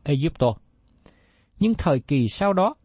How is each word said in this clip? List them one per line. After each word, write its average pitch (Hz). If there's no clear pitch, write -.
Egypto. 139
Nhưng 220
thời 147
kỳ 123
sau 196
đó, 190